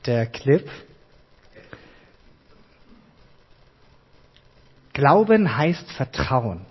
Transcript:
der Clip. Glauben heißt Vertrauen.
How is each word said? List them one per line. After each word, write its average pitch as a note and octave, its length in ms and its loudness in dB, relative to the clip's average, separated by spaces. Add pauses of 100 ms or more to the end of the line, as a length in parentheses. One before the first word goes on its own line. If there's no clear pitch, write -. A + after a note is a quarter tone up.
der A#2 200 0
Clip. C#3 440 0 (4000)
Glauben F#3+ 640 4
heißt D#3+ 380 -2
Vertrauen. A#2 760 -4